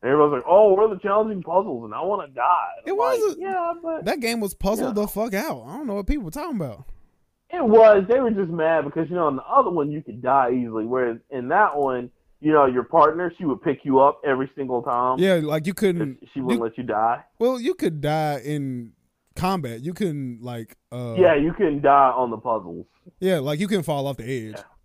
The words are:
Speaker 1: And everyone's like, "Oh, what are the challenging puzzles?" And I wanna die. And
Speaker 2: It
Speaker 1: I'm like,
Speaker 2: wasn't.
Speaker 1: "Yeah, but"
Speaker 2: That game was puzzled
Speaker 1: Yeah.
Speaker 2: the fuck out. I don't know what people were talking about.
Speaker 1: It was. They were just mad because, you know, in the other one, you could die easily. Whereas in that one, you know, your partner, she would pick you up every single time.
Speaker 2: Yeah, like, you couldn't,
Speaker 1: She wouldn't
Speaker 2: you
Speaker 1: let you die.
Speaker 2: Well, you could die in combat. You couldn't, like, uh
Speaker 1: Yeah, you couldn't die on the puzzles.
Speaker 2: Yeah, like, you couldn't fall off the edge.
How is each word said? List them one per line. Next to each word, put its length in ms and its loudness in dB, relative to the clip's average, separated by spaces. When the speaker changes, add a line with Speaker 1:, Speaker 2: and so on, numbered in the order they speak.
Speaker 1:
And 80 -4
everyone's 220 4
like, 160 -4
"Oh, 260 8
what 160 4
are 60 -4
the 60 -12
challenging 420 0
puzzles?" 400 -2
And 100 -12
I 80 -8
wanna 280 -4
die. 380 0
And 100 -14
Speaker 2:
It 60 -4
Speaker 1:
I'm 40 -4
like, 220 0
Speaker 2:
wasn't. 220 -2
Speaker 1:
"Yeah, 320 -4
but" 220 -8
Speaker 2:
That 160 -4
game 180 -4
was 140 -6
puzzled 420 -4
Speaker 1:
Yeah. 60 -2
Speaker 2:
the 80 -2
fuck 240 -6
out. 340 -6
I 80 -14
don't 120 -10
know 80 -6
what 120 -6
people 160 -2
were 80 -10
talking 240 -8
about. 300 -8
Speaker 1:
It 160 -2
was. 420 8
They 140 2
were 100 0
just 180 -2
mad 360 0
because, 240 -4
you 60 -6
know, 120 2
in 80 0
the 80 -8
other 260 2
one, 220 -2
you 100 -8
could 200 -16
die 300 2
easily. 340 -2
Whereas 320 -2
in 180 -8
that 260 2
one, 360 -2
you 140 2
know, 120 8
your 180 2
partner, 540 2
she 60 -10
would 180 -2
pick 220 -2
you 160 4
up 240 4
every 320 -2
single 260 -4
time. 380 0
Speaker 2:
Yeah, 240 4
like, 240 -2
you 60 -4
couldn't, 460 -2
Speaker 1:
She 60 -6
wouldn't 200 0
Speaker 2:
you 40 -2
Speaker 1:
let 140 -6
you 80 -8
die. 360 0
Speaker 2:
Well, 220 0
you 140 -2
could 260 -2
die 460 -2
in 480 -8
combat. 460 -4
You 120 -8
couldn't, 480 -6
like, 360 -12
uh 240 -8
Speaker 1:
Yeah, 180 6
you 160 0
couldn't 300 -2
die 300 6
on 200 -2
the 60 -6
puzzles. 480 -6
Speaker 2:
Yeah, 200 0
like, 200 -4
you 80 -2
couldn't 160 -2
fall 240 -4
off 80 -6
the 80 -14
edge. 320 -8